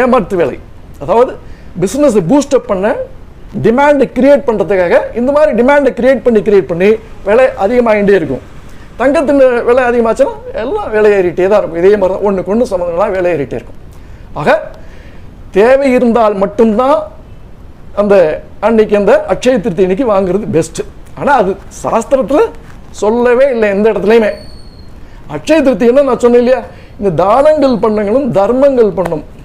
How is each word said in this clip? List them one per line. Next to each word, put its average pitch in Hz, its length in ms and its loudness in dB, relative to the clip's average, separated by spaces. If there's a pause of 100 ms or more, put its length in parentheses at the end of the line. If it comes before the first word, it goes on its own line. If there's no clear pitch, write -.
ஏமாத்து 240 340 0
வேலை. 147 240 -2 (400)
அதாவது, 233 360 0 (460)
பிசினஸை 220 480 2
பூஸ்ட் 277 260 2
அப் - 120 -2
பண்ண, 208 280 -2 (680)
டிமாண்டை 269 520 2
கிரியேட் 269 340 4
பண்றதுக்காக 190 520 0 (140)
இந்த 247 160 0
மாதிரி 285 320 2
டிமாண்டை 277 360 2
கிரியேட் 247 240 2
பண்ணி, 233 160 2
கிரியேட் 196 340 2
பண்ணி 190 220 2 (300)
விலை 226 200 4 (200)
அதிகமாகிட்டே 214 560 2
இருக்கும். 131 300 -8 (460)
தங்கத்தின் 269 680 2
விலை 247 200 2
அதிகமாச்சுன்னா 240 500 0 (200)
எல்லாம் 302 380 -6
விலை 214 200 4
ஏறிட்டே 180 360 0
தான் 202 140 2
இருக்கும். 170 220 -4
இதே 208 140 4
மாதிரி 185 160 0
தான் 190 120 -4
ஒண்ணுக்கு 190 280 -2
ஒண்ணு 233 180 0
சம்மந்தம்லாம் 175 400 -2
விலை 180 220 0
ஏறிட்டே 135 260 -4
இருக்கும். - 200 -16 (540)
ஆக, 147 160 -2 (1000)
தேவை 254 400 4
இருந்தால் 233 440 2
மட்டும்தான் 226 600 0 (1000)
அந்த 196 460 2 (180)
அன்னைக்கு, 214 380 2
அந்த 220 320 2
அட்சய 233 320 0
திருத்தி 185 240 0
அன்னைக்கு 208 280 0
வாங்குறது 196 380 -2
பெஸ்ட். - 280 -2 (400)
ஆனா, 214 140 0
அது 196 220 0 (280)
சாஸ்திரத்துல 262 580 0 (480)
சொல்லவே 240 600 0
இல்லை 226 200 0
எந்த 208 220 2
இடத்துலையுமே. 208 400 2 (1000)
அட்சய 277 320 0
திருத்தின்னா 240 380 2
நான் 254 160 0
சொன்னேன் 240 200 4
இல்லையா, 247 220 2 (380)
இந்த 175 240 0
தானங்கள் 277 600 2
பண்ணுங்களும் 214 480 0
தர்மங்கள் 240 580 2
பண்ணும். 170 340 -4 (220)